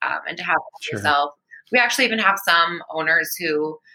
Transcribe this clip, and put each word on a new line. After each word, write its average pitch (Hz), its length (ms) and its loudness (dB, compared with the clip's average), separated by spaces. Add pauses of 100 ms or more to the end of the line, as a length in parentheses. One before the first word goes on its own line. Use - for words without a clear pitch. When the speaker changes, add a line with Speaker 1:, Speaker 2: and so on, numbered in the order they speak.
Speaker 1:
um, 135 240 -6
and 170 120 -8
to 180 60 -10
have 170 120 0
one - 260 -6
Speaker 2:
Sure. - 160 -6
Speaker 1:
yourself. 143 360 0 (400)
We 247 60 6
actually 240 260 2
even 226 140 0
have 196 280 2
some 170 420 2
owners 160 480 0
who 156 420 -2 (160)